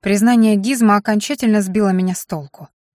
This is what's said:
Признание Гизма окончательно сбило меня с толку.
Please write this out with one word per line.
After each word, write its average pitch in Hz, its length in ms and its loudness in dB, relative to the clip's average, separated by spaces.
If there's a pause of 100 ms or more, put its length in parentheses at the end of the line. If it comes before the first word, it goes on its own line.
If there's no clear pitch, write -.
Признание 220 540 2
Гизма 214 420 2
окончательно 214 640 -2
сбило 196 280 -2
меня 185 260 -2
с - 100 -14
толку. 151 440 -12 (260)